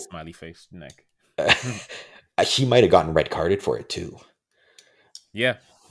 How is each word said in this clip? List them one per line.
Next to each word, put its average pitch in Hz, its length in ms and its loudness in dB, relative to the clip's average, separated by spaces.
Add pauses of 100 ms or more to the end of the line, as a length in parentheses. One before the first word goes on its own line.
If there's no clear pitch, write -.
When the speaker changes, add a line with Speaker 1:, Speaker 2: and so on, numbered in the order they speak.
Speaker 1:
smiley 80 240 -12
face - 380 -20
neck. 78 340 -20 (320)
Speaker 2:
<laughs> - 1080 -4
he 131 200 0
might 123 180 6
have 85 80 4
gotten 80 220 4
red 76 160 0
carded 90 340 -2
for 57 160 -2
it - 100 -14
too. - 280 -10 (1160)
Speaker 1:
Yeah, 120 240 -2 (340)